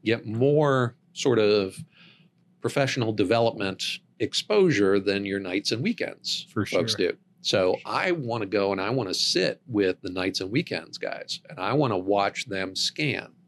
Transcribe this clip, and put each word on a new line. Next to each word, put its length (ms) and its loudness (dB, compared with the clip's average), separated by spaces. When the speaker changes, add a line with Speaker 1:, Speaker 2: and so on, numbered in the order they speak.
Speaker 1:
get 220 0
more 680 2
sort 240 2
of 440 2
professional 520 0
development 880 0
exposure 840 2
than 240 0
your 160 -2
nights 320 -2
and 100 -4
weekends 680 -4
Speaker 2:
For 160 -2
Speaker 1:
folks 260 0
Speaker 2:
sure. 200 0
Speaker 1:
do. 40 -6
So 360 2
I 260 -2
wanna 340 -4
go 260 2
and 80 -2
I 100 -2
wanna 240 -2
sit 520 0
with 360 0
the 80 -8
nights 320 -4
and 80 -6
weekends 480 -4
guys, 500 -10
and 100 -16
I 140 -2
wanna 260 2
watch 480 0
them 300 -6
scan. 560 -4